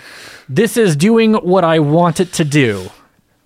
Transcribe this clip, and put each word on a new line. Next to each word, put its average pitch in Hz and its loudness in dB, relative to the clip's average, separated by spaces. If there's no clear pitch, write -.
this 202 -2
is 202 2
doing 220 2
what 180 0
I 165 2
want 160 0
it 180 -4
to 175 -2
do." 117 -2